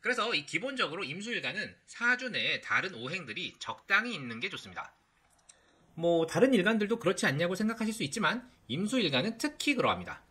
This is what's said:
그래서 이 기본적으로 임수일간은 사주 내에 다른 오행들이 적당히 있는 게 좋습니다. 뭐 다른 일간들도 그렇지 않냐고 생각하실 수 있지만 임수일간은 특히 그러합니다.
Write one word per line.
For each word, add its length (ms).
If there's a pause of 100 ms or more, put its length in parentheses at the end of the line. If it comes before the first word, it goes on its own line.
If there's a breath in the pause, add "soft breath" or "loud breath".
그래서 340
이 100
기본적으로 600
임수일간은 680 (120)
사주 420
내에 320
다른 340
오행들이 640
적당히 560
있는 260
게 100
좋습니다. 440 (1000 soft breath)
뭐 320
다른 260
일간들도 460
그렇지 280
않냐고 280
생각하실 400
수 100
있지만 440 (200 loud breath)
임수일간은 720
특히 360
그러합니다. 560